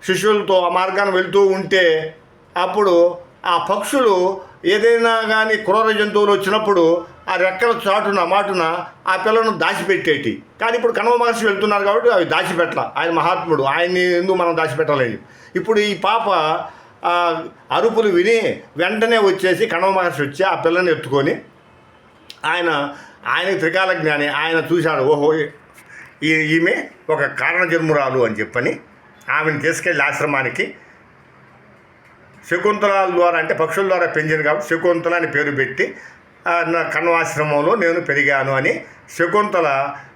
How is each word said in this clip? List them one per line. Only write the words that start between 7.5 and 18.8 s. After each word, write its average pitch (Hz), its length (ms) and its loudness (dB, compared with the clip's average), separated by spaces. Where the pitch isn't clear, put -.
చాటున 202 360 0
మాటున 180 640 0
ఆ 190 80 2
పిల్లను 220 340 2
దాచిపెట్టేటి. 165 960 -2
కానీ 226 160 0
ఇప్పుడు 233 140 0
కణవ 226 240 0
మహర్షి 233 300 0
వెళ్తున్నారు 202 380 0
కాబట్టి 226 260 2
అవి 190 160 4
దాచిపెట్టల. 156 720 -2
ఆయన 165 140 -2
మహాత్ముడు, 165 520 0
ఆయన్ని 175 540 0
ఎందుకు 185 200 0
మనం 170 200 0
దాచిపెట్టలేదు? 143 600 0
ఇప్పుడు 202 240 0
ఈ 208 180 0
పాప, 214 320 0
ఆ, 170 380 0
అరుపులు 214 380 2
విని 190 520 2
వెంటనే 214 400 0